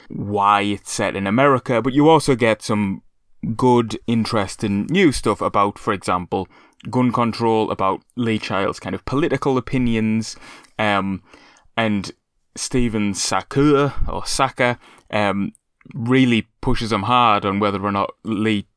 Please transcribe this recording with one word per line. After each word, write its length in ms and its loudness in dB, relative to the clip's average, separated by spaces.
why 520 0
it's 320 -4
set 240 -2
in 100 -4
America, 560 2
but 120 -2
you 140 4
also 280 4
get 260 0
some 400 -2
good, 500 2
interesting 800 -2
new 240 4
stuff 300 -2
about, 400 0
for 120 -2
example, 540 -4
gun 220 0
control, 640 0
about 300 -2
Lee 240 -2
Child's 400 -4
kind 160 -8
of 100 -10
political 540 0
opinions, 800 -2
um, 440 0
and 360 -2
Steven 560 -2
Sackur, 920 0
or 200 -6
Saka, 520 0
um, 420 -2
really 520 2
pushes 320 0
him 120 -2
hard 420 4
on 120 0
whether 240 0
or 100 -2
not 200 -2
Lee, 440 -2